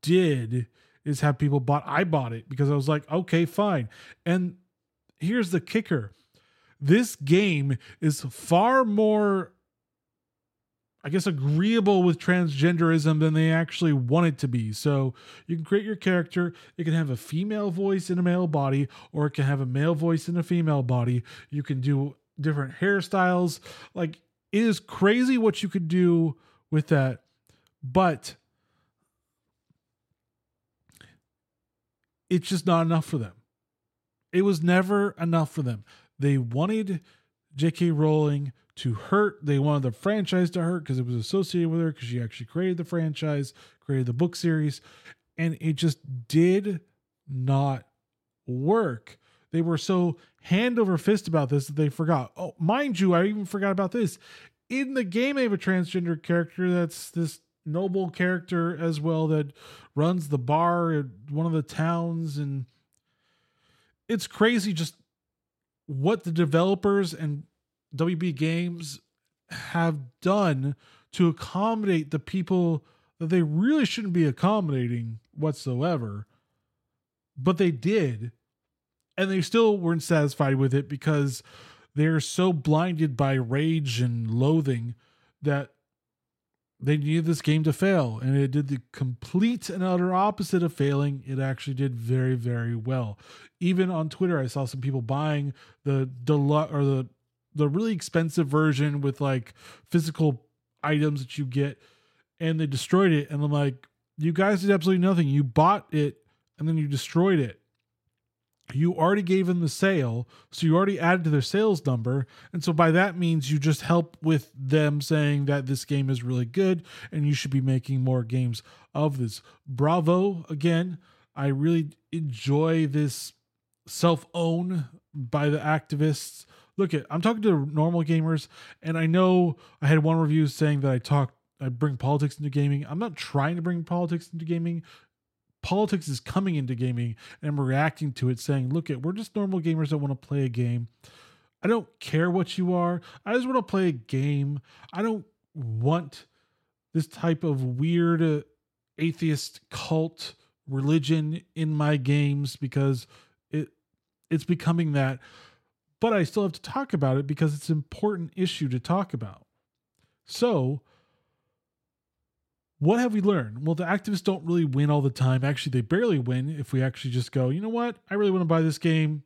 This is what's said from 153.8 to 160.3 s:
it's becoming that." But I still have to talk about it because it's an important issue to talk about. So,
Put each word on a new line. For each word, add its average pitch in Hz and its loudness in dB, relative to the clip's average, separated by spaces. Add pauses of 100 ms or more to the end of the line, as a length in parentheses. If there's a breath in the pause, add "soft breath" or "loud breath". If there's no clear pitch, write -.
it's 160 -2
becoming 170 0
that." 135 0 (800 loud breath)
But 233 2
I 185 2
still 202 -2
have 175 -2
to - -20
talk - -8
about 139 2
it 139 -2
because 147 0
it's 147 -8
an 160 2
important 170 -4
issue 170 -2
to 123 -2
talk 185 -2
about. 110 -10 (800)
So, 147 0 (2000)